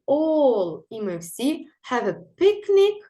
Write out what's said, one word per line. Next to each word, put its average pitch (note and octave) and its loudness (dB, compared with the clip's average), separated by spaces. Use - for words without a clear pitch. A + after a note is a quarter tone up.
all, C4+ 0
і A3 -12
ми F3+ -6
всі, B3 -6
have A3 -2
a F3 -4
picnic, G4+ 2